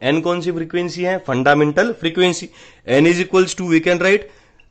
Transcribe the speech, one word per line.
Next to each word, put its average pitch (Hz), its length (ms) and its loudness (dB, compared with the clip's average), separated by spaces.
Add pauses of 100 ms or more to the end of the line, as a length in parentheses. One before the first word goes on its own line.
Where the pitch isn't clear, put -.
एन 143 180 0
कौन 175 200 -2
सी 175 120 -4
फ्रीक्वेंसी 165 500 -6
है? 185 160 -2
फंडामेंटल 147 760 0
फ्रीक्वेंसी। 175 560 -2 (420)
N 143 160 4
is 175 180 2
equals 185 300 0
to, 185 160 -8
we 160 100 4
can 175 220 0
write 202 260 0 (420)